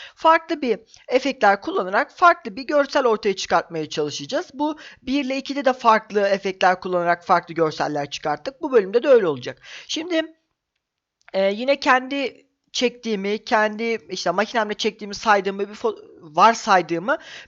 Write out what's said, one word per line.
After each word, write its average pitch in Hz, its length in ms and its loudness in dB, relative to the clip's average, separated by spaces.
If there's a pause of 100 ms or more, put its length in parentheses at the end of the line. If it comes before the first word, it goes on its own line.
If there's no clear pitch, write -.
(140)
farklı 330 480 2
bir 226 160 0 (300)
efektler 240 520 2
kullanarak 233 520 -2
farklı 330 440 2
bir 269 60 -8
görsel 285 440 2
ortaya 208 300 0
çıkartmaya - 520 -4
çalışacağız. 147 680 -6
Bu 302 240 -4 (240)
bir 269 220 -2
ile 262 120 -4
ikide 269 280 -6
de 262 80 4
farklı 214 480 0
efektler 190 600 0
kullanarak 175 440 -2
farklı 170 300 0
görseller 151 560 -2
çıkarttık. - 520 -8
Bu 285 100 -4
bölümde 214 300 2
de 302 60 0
öyle 233 180 6
olacak. 135 360 -6 (260)
Şimdi, 320 460 -4 (1000)
e, 196 180 0
yine 254 300 -2
kendi 262 680 -2 (260)
çektiğimi, 220 720 -4
kendi 220 540 0 (100)
işte 180 220 -4
makinemle 208 440 -2
çektiğimi 208 400 -6
saydığımı, 202 540 0
bir 208 60 -18
fo-, 214 240 -4 (220)
varsaydığımı 180 1000 2 (300)